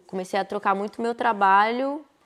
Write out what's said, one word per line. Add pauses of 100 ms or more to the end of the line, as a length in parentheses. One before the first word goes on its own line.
comecei
a
trocar
muito
meu
trabalho (220)